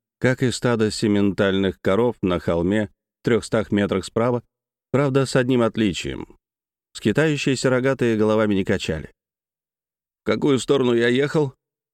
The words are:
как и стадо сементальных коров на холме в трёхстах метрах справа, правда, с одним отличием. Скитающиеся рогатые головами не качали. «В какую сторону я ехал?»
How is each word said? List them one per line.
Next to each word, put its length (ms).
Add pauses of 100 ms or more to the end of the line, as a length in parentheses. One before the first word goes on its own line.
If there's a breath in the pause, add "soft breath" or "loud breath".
(200)
как 240
и 80
стадо 400
сементальных 920
коров 400
на 180
холме 500 (320)
в 40
трёхстах 460
метрах 340
справа, 380 (480)
правда, 340
с 100
одним 280
отличием. 760 (560)
Скитающиеся 760
рогатые 460
головами 380
не 100
качали. 480 (1120)
«В 20
какую 340
сторону 340
я 160
ехал?» 440 (400)